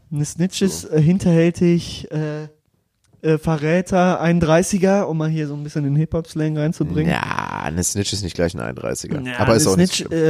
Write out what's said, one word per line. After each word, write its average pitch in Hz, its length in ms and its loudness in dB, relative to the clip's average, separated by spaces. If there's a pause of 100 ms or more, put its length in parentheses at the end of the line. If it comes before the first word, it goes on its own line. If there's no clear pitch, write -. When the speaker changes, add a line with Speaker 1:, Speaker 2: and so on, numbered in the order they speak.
(100)
Speaker 1:
Eine 147 140 -2
Snitch 175 380 -2
ist, 175 200 0
Speaker 2:
so. - 60 -14
Speaker 1:
äh, 156 140 2
hinterhältig, 170 1080 2
äh, 151 340 -6 (760)
äh, 160 160 2
Verräter, 170 880 2
einunddreißiger, 170 840 4
um 160 120 -2
mal 156 100 0
hier 156 180 -2
so 143 80 -6
ein 147 80 -8
bisschen 147 220 -4
den 139 120 0
Hip-Hop-Slang 156 600 -2
reinzubringen. 156 560 0
Speaker 2:
Ja, - 500 -4
eine 80 220 -4
Snitch - 300 -4
ist 101 80 -4
nicht 87 120 -6
gleich 87 200 0
ein 69 60 -10
einunddreißiger. 60 600 -6
Speaker 1:
Ja, 127 180 -8
Speaker 2:
Aber 117 160 4
ist 104 120 4
Speaker 1:
eine - 80 4
Speaker 2:
auch - 20 0
nicht 180 180 4
Speaker 1:
Snitch, - 140 -4
Speaker 2:
schlimm. 165 220 0